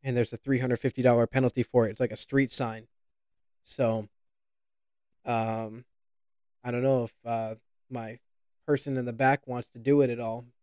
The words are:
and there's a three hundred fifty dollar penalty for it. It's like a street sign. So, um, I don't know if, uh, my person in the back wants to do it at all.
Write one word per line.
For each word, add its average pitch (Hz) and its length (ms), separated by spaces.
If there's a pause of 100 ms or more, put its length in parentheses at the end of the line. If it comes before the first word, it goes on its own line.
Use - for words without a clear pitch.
and 131 140
there's 120 160
a 117 60
three 135 220
hundred 123 180
fifty 131 240
dollar 120 260
penalty 131 340
for 117 260
it. 98 40
It's 110 80
like 117 140
a - 20
street 139 380
sign. 113 340 (760)
So, 110 420 (1200)
um, 113 580 (800)
I 123 80
don't 123 120
know 131 200
if, 113 100 (120)
uh, 113 300 (340)
my 117 300 (460)
person 143 300
in 127 80
the 120 80
back 131 340
wants 123 260
to 123 80
do 139 200
it 131 100
at 120 120
all. 117 240 (180)